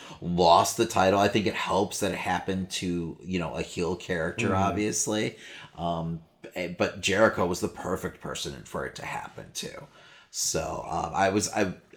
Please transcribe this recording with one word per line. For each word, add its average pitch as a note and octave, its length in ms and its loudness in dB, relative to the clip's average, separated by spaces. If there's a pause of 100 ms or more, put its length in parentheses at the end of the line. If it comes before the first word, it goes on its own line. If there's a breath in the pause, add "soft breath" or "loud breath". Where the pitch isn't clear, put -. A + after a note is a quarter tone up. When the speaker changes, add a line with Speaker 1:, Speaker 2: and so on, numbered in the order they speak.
(220 loud breath)
Speaker 1:
lost F2 560 6
the A#2 80 4
title. F#2+ 340 4
I G#2 80 6
think G#2 200 2
it - 80 -2
helps F#2 460 0
that F#2+ 100 0
it F2 60 -4
happened F#2 560 -2
to, F2 500 -4
you F#2 160 -2
know, D#2+ 160 -4
a E2+ 80 -4
heel F2 320 -2
character, F2 540 -2
Speaker 2:
Mm-hmm. F#2 140 2
Speaker 1:
obviously. G#2+ 720 0 (400 loud breath)
Um, E2 460 -4 (320)
eh, F2+ 140 -4 (100)
but G2 240 -2
Jericho G2 460 4
was F2 120 0
the G#2 100 -2
perfect - 520 -6
person C#2 440 -8
for C2+ 200 -6
it - 120 -8
to - 80 -10
happen - 500 -10
to. - 320 -10 (420 loud breath)
So, - 580 -4
um, D#2+ 280 -4
I G2 140 4
was, G2 220 2
I, G2 220 0 (220)